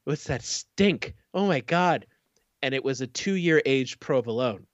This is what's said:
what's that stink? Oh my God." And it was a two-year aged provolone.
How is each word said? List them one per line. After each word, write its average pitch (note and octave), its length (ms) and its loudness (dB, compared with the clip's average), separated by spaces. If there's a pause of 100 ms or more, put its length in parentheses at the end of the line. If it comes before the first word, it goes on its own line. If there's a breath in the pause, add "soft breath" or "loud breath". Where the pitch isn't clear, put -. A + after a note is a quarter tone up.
what's D3 220 -6
that A#2+ 180 -6
stink? - 720 -2 (200)
Oh G3 140 0
my D#3 140 2
God." E3+ 440 0 (560)
And C3 140 -2
it C3 80 -2
was C3 180 -2
a B2+ 60 -4
two-year E3+ 580 2
aged C3+ 340 0
provolone. A#2 760 -2